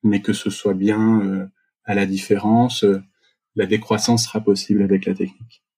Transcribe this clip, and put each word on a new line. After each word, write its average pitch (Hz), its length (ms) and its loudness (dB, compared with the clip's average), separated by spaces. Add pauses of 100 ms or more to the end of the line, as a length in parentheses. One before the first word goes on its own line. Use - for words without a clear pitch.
mais 101 180 2
que 107 100 -2
ce - 180 -4
soit 98 240 -2
bien, 107 480 2
euh, 95 240 -4 (380)
à 104 100 -4
la 101 120 0
différence, 107 800 0
euh, 98 180 2 (540)
la 101 100 0
décroissance 107 580 0
sera - 160 -6
possible 101 420 0
avec 98 240 2
la 95 80 -2
technique. 95 500 -10 (140)